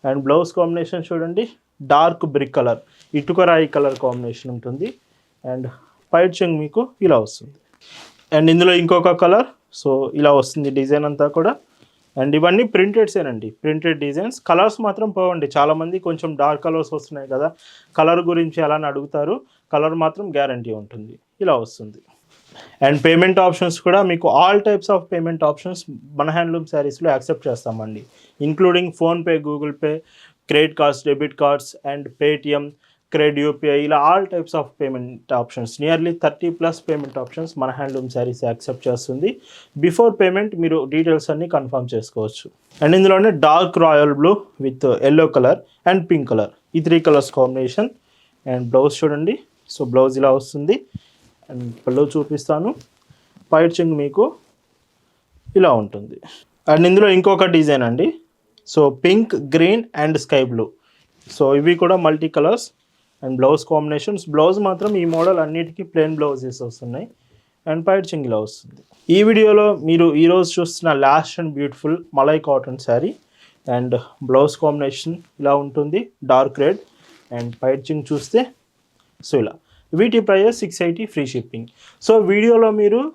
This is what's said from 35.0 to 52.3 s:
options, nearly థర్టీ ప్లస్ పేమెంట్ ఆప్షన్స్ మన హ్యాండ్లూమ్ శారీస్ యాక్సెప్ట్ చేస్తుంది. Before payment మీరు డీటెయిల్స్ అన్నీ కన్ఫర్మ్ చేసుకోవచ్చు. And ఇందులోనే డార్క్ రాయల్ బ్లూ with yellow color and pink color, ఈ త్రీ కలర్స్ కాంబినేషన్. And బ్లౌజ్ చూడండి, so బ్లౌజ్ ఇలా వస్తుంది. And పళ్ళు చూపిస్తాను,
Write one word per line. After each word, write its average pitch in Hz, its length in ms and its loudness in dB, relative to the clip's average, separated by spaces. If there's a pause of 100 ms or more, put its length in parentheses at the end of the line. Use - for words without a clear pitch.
options, 120 320 -10 (100)
nearly 165 300 -2 (100)
థర్టీ 170 260 -2 (100)
ప్లస్ 165 200 -4 (100)
పేమెంట్ 143 340 -6
ఆప్షన్స్ 160 300 -12 (100)
మన 127 160 -2
హ్యాండ్లూమ్ 135 360 -8
శారీస్ 123 340 -4
యాక్సెప్ట్ 123 380 -8
చేస్తుంది. 131 440 -4 (540)
Before 220 260 4 (120)
payment 196 300 0 (100)
మీరు 160 160 0 (160)
డీటెయిల్స్ 160 400 0
అన్నీ 170 200 -6
కన్ఫర్మ్ 127 400 -4
చేసుకోవచ్చు. 110 520 -8 (380)
And 156 140 4
ఇందులోనే 190 340 4 (140)
డార్క్ 170 380 2
రాయల్ 147 360 4
బ్లూ 175 120 4 (340)
with 131 180 -6 (220)
yellow 156 220 6 (100)
color 131 180 4 (340)
and 190 100 2 (100)
pink 147 220 0
color, 107 160 0 (280)
ఈ 165 120 0
త్రీ 165 100 4 (100)
కలర్స్ 147 300 2
కాంబినేషన్. 131 520 -2 (600)
And 127 120 -4 (100)
బ్లౌజ్ 139 280 2
చూడండి, 156 340 -2 (400)
so 131 180 -6
బ్లౌజ్ 131 280 4
ఇలా 139 180 4
వస్తుంది. 147 380 -4 (760)
And 123 120 -12 (220)
పళ్ళు 131 160 0 (100)
చూపిస్తాను, 151 580 -4 (840)